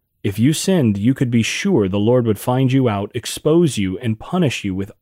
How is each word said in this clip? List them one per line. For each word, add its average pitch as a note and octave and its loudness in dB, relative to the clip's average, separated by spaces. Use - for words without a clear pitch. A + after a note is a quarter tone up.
If G2+ -4
you C3+ 4
sinned, C#3+ 2
you A2+ 2
could C3+ -2
be A#2 2
sure B2 0
the G2+ -2
Lord A#2 2
would G#2+ 0
find B2+ 0
you C3 2
out, G#2 -4
expose D#3 0
you, F#2 -2
and A2 -4
punish - -2
you G2 -4
with F#2+ -6